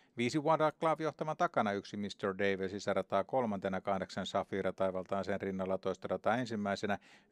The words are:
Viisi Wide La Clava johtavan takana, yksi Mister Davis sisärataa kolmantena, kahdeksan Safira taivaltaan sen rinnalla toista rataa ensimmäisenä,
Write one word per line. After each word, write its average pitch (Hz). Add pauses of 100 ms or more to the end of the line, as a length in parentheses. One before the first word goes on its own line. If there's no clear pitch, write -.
(160)
Viisi 120
Wide 156
La 151
Clava 156
johtavan 156
takana, 120
yksi 101
Mister 101
Davis 98
sisärataa 98
kolmantena, 98
kahdeksan 95
Safira 95
taivaltaan 95
sen 95
rinnalla 95
toista 95
rataa 101
ensimmäisenä, 104 (340)